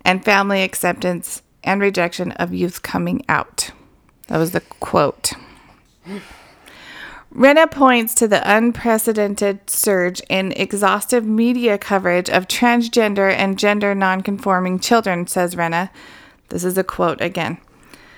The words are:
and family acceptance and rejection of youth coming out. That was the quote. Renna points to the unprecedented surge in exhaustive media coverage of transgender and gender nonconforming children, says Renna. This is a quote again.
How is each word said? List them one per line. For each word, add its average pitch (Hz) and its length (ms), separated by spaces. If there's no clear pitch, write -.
and 185 200
family 196 380
acceptance 175 800
and 196 180
rejection 180 520
of 175 220
youth 180 280
coming 175 460
out. - 420
That 165 100
was 165 140
the 170 80
quote. - 720
Renna 302 360
points 247 440
to 226 140
the 202 120
unprecedented 214 1160
surge 180 520
in 190 220
exhaustive 202 760
media 233 500
coverage 185 540
of 185 180
transgender 226 840
and 190 280
gender 208 360
nonconforming 190 840
children, 185 480
says 180 280
Renna. 170 360
This 175 160
is 185 120
a 190 80
quote 175 380
again. 170 360